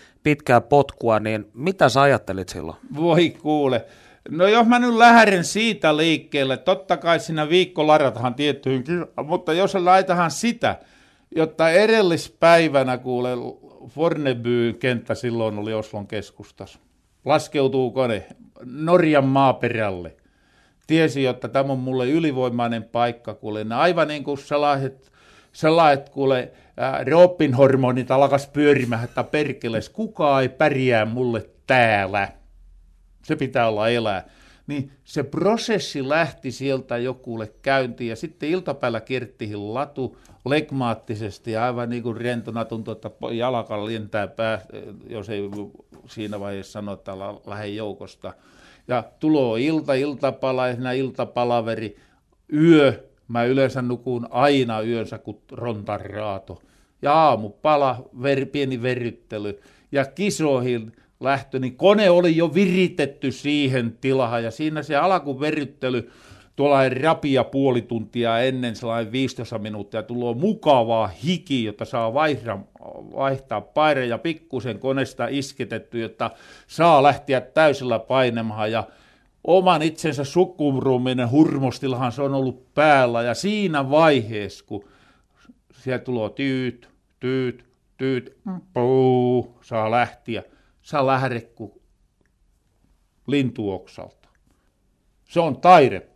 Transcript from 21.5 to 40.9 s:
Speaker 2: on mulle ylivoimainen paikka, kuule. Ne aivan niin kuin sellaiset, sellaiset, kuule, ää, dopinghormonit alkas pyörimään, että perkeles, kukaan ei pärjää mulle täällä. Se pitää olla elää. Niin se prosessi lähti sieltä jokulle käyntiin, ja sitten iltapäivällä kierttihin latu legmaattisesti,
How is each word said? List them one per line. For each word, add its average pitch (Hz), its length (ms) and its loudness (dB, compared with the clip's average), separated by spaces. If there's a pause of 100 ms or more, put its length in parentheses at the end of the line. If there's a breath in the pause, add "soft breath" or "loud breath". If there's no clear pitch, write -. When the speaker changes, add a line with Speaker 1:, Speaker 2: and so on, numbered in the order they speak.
Speaker 2:
on 131 80 -4
mulle 127 300 -2
ylivoimainen 123 760 -2
paikka, 117 500 -4
kuule. 107 300 -8
Ne 110 120 -6
aivan 165 320 2
niin 151 160 -8
kuin 143 140 -6
sellaiset, 143 720 -4 (400 soft breath)
sellaiset, 156 580 4
kuule, 135 420 -2 (260 soft breath)
ää, 131 280 -4
dopinghormonit 135 1080 4
alkas 139 360 2
pyörimään, 127 560 2
että 120 200 -6
perkeles, 120 640 -4
kukaan 156 520 0
ei 127 80 0
pärjää 131 560 2
mulle 117 440 -4 (180)
täällä. 104 600 2 (960)
Se 156 120 -4
pitää 135 320 0
olla 107 220 0
elää. 107 360 -2 (420 soft breath)
Niin 143 240 -8 (120)
se 151 200 -6
prosessi 175 840 -2
lähti 147 420 -2
sieltä 131 460 -4
jokulle 120 640 -8
käyntiin, 127 480 -2
ja 113 60 -8
sitten 151 340 -10
iltapäivällä 131 520 -4
kierttihin 107 720 -8
latu 139 440 -8 (280 soft breath)
legmaattisesti, 120 1080 -4